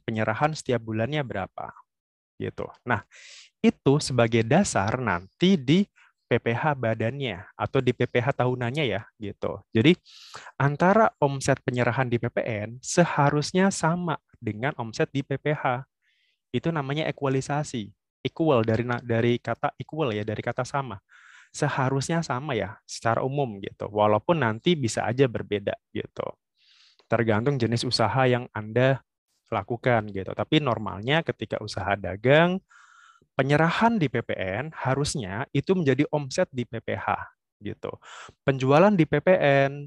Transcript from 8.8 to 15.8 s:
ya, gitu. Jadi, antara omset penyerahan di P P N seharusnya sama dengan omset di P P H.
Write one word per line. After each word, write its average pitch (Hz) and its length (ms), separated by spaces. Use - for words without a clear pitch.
ya, 98 160
gitu. - 400
Jadi, 135 240
antara 175 640
omset 139 420
penyerahan 123 460
di 120 100
P 120 80
P - 160
N 107 260
seharusnya 160 880
sama 170 460
dengan 110 400
omset 117 400
di 139 80
P 139 140
P 147 180
H. 131 300